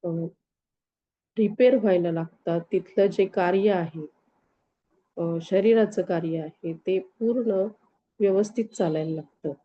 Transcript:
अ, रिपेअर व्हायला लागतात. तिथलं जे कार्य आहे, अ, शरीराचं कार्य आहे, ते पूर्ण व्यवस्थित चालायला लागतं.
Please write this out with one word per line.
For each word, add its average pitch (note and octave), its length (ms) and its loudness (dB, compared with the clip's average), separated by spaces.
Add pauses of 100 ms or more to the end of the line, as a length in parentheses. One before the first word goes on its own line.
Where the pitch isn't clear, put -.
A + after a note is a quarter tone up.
अ, F3+ 40 -4 (1300)
रिपेअर A3+ 380 4
व्हायला F3+ 360 2
लागतात. E3 500 -4 (100)
तिथलं F#3+ 340 0
जे G3 200 0
कार्य F#3+ 460 0
आहे, E3 360 -4 (1080)
अ, E3+ 240 -4
शरीराचं G#3 600 2
कार्य E3 380 -2
आहे, D#3+ 340 -10
ते F#3 260 -4
पूर्ण A3+ 520 -2 (680)
व्यवस्थित G#3 460 0
चालायला D#3+ 500 -2
लागतं. D3+ 360 -10 (140)